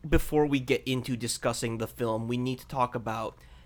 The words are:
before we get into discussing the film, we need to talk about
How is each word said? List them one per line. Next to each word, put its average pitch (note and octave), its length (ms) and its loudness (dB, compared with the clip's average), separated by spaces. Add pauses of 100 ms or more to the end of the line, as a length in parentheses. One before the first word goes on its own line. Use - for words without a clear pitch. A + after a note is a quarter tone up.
before D3+ 380 4
we C#3+ 140 4
get B2+ 260 0
into B2+ 300 0
discussing A#2 640 -2
the A2 100 -4
film, A2+ 400 -2
we A#2+ 80 0
need B2 240 -2
to - 80 -18
talk B2+ 260 0
about A2 440 -6 (280)